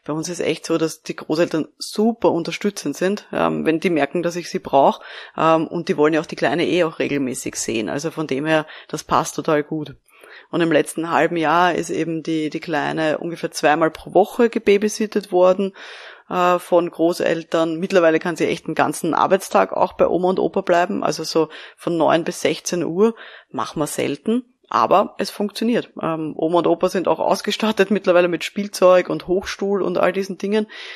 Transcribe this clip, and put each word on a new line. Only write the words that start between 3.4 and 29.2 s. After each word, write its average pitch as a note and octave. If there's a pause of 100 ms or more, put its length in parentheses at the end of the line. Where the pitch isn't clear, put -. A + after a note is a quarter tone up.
wenn D#3+
die F#3+
merken, E3
dass E3+
ich F3
sie F#3
brauche. D3 (360)
Ähm, D#3+
und E3+
die F#3
wollen D3+
ja D#3
auch E3+
die -
Kleine D3
eh E3+
auch D#3+
regelmäßig C3
sehen. A2+
Also D3
von D#3
dem C3+
her, D#3 (220)
das -
passt D3+
total D3+
gut. D3 (540)
Und D#3+
im E3
letzten D#3+
halben D#3+
Jahr E3
ist E3+
eben E3
die, D#3
die D#3+
Kleine D3+
ungefähr E3
zweimal D#3+
pro -
Woche A3
gebabysittet G#3
worden, F#3 (560)
äh, F3+
von F3
Großeltern. E3
Mittlerweile E3
kann E3+
sie D#3
echt D#3
einen D#3+
ganzen D3+
Arbeitstag F#3+
auch F#3
bei -
Oma F3+
und F#3+
Opa F#3+
bleiben. F3+
Also D#3
so D#3 (260)
von E3+
neun D#3
bis -
sechzehn E3
Uhr G#3+ (340)
machen B2+
wir D3
selten. C#3+ (240)
Aber C3
es G3
funktioniert. G#3 (100)
Ähm, D#3
Oma E3+
und D#3+
Opa E3+
sind F3
auch D#3+
ausgestattet G#3
mittlerweile F3+
mit E3
Spielzeug F#3
und D#3